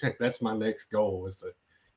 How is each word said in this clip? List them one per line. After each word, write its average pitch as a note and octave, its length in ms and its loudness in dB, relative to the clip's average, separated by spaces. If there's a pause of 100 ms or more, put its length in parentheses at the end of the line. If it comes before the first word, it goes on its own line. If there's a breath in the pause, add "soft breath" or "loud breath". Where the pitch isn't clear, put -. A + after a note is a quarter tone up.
(160)
<laughs> - 40 -16
that's A#2+ 200 0
my A2 160 0
next G#2+ 280 0
goal G2 420 2
is F#2+ 120 -6
to - 140 -10 (440)